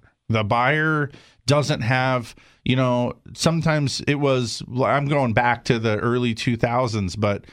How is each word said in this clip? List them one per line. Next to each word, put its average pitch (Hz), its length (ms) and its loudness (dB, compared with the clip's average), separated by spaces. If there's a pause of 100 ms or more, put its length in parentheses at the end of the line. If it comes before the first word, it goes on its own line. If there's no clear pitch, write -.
(300)
The 110 160 0
buyer 143 640 2 (360)
doesn't 143 340 2
have, 127 560 0 (280)
you 127 120 0
know, 123 380 0 (200)
sometimes 156 720 0
it 143 100 2
was, 131 460 0 (180)
I'm 131 260 2
going 139 260 0
back 120 320 2
to 117 160 0
the 107 180 0
early 120 360 0
two 117 220 -2
thousands, 113 600 -2
but 104 360 -2